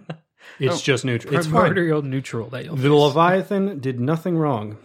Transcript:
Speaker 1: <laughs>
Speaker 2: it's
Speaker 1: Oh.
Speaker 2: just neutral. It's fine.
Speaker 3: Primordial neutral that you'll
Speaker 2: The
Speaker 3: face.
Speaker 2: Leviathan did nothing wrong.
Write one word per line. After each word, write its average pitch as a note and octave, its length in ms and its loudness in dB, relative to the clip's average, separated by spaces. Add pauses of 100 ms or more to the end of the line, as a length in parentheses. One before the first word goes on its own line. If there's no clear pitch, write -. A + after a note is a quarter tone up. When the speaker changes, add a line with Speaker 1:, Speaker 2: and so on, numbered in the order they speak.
(260)
Speaker 1:
<laughs> - 340 -20
Speaker 2:
it's D3 160 0
Speaker 1:
Oh. - 40 -4
Speaker 2:
just C3 260 0
neutral. B2 280 -2
It's E3 140 0
fine. E3+ 240 4
Speaker 3:
Primordial E3 300 0
neutral C3 480 -6
that B2 160 -10
you'll D#3+ 100 -10
Speaker 2:
The C3 60 -4
Speaker 3:
face. C#3 100 4
Speaker 2:
Leviathan F3+ 880 2
did B2 220 -4
nothing D#3+ 360 -2
wrong. A2 480 -2